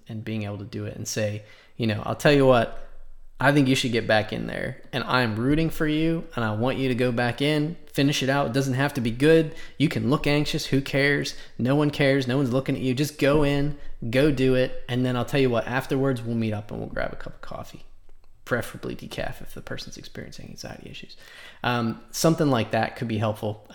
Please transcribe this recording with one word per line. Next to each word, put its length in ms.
and 160
being 200
able 160
to 40
do 220
it 100
and 100
say, 380
you 120
know, 180
"I'll 100
tell 160
you 140
what, 400
I 140
think 160
you 80
should 160
get 160
back 240
in 160
there, 340
and 100
I'm 320
rooting 340
for 160
you, 380
and 100
I 80
want 240
you 100
to 80
go 160
back 300
in, 340
finish 320
it 60
out. 180
It 60
doesn't 220
have 180
to 80
be 100
good. 420
You 120
can 200
look 160
anxious. 420
Who 120
cares? 560
No 180
one 160
cares. 360
No 100
one's 160
looking 240
at 40
you. 120
Just 260
go 240
in, 340
go 220
do 240
it, 320
and 180
then 120
I'll 80
tell 160
you 80
what, 180
afterwards 540
we'll 160
meet 160
up 180
and 80
we'll 100
grab 220
a 60
cup 180
of 60
coffee, 420
preferably 500
decaf 460
if 120
the 80
person's 360
experiencing 500
anxiety 420
issues." 280
Um, 360
something 400
like 200
that 240
could 120
be 100
helpful. 580